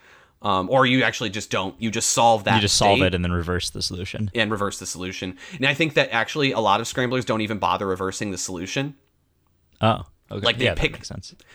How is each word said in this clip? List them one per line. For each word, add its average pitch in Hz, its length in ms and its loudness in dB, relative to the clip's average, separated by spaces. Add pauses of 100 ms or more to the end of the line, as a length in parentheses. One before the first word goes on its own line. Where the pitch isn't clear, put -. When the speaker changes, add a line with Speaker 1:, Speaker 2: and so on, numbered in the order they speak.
(440)
Speaker 1:
Um, 92 280 0
or 131 160 6
you 127 160 4
actually 113 260 -2
just 98 220 -8
don't. 95 280 -4
You 113 120 -2
just 110 220 0
solve 117 320 6
that 98 100 4
Speaker 2:
You 101 60 4
just 101 140 2
solve 101 220 6
Speaker 1:
state 92 80 4
Speaker 2:
it 90 80 2
and 87 100 0
then 87 80 0
reverse 87 380 -2
the - 140 -8
solution. 92 500 -6
Speaker 1:
and 110 160 0
reverse 101 300 -4
the 92 80 -10
solution. 92 500 -8 (180)
And 135 120 -2
I 143 80 0
think 156 180 0
that 143 180 2
actually 127 400 0
a - 80 -2
lot 104 220 4
of 117 60 -6
scramblers 123 380 -2
don't 110 160 0
even 107 180 -4
bother 92 260 0
reversing 95 460 -4
the 87 80 -8
solution. 95 560 -6 (840)
Speaker 2:
Oh, 110 220 2 (280)
okay. 101 120 -6
Speaker 1:
Like, 117 140 2
they 127 80 0
Speaker 2:
Yeah, 104 80 4
that 80 80 -2
Speaker 1:
pick 156 120 0
Speaker 2:
makes - 160 -14
sense. - 260 -14 (200)